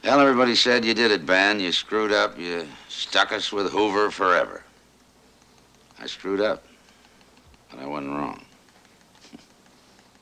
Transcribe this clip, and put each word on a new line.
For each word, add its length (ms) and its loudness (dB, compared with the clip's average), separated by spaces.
Well, 180 4
everybody 340 4
said, 300 2
"You 80 0
did 180 2
it, 140 0
Ben. 340 2
You 120 -2
screwed 400 -2
up. 280 0
You 280 -6
stuck 440 -2
us 200 -4
with 200 -2
Hoover 400 2
forever." 520 0
I 80 -12
screwed 340 -4
up, 240 -2
but 100 -18
I 60 -12
wasn't 300 -6
wrong. 280 -6